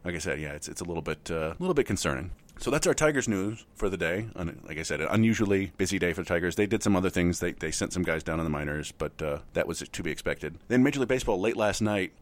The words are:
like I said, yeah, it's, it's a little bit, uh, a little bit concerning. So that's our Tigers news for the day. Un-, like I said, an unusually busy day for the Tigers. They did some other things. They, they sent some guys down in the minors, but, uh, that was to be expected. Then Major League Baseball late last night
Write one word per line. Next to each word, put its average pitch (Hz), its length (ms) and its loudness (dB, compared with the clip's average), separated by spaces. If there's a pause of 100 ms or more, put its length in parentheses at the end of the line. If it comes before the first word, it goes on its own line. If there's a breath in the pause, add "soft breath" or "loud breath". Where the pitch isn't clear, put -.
like 90 100 -4
I 82 60 -4
said, 76 200 -2
yeah, 76 120 -6
it's, 73 160 -10
it's 78 140 -10
a 90 40 -6
little 85 160 -4
bit, 78 300 -6
uh, 80 260 -2
a - 0 -
little 185 160 0
bit 143 140 4
concerning. 80 420 0 (300)
So - 100 -4
that's 143 160 2
our 170 80 6
Tigers 151 340 2
news 107 460 -2
for 104 160 -2
the 92 80 -2
day. 87 380 -2
Un-, 85 320 -6
like 76 100 -10
I 80 60 -4
said, 78 180 -2
an 80 80 0
unusually 101 640 4
busy 98 220 0
day 85 160 2
for 90 80 -4
the 82 60 -8
Tigers. 87 280 0
They 104 120 2
did 104 160 0
some 101 120 4
other 92 140 4
things. 87 300 2
They, 87 140 -2
they 80 180 -4
sent - 220 -2
some 92 100 0
guys 80 180 0
down 82 180 -2
in 82 40 -2
the 80 80 -2
minors, 73 400 -4
but, - 320 -6
uh, 73 160 -2 (140)
that 85 140 2
was 82 120 -4
to - 240 -8
be 82 80 -2
expected. 76 560 -4
Then 127 160 6
Major 139 160 2
League 123 100 0
Baseball 120 320 0
late 113 160 0
last 107 240 2
night 104 400 0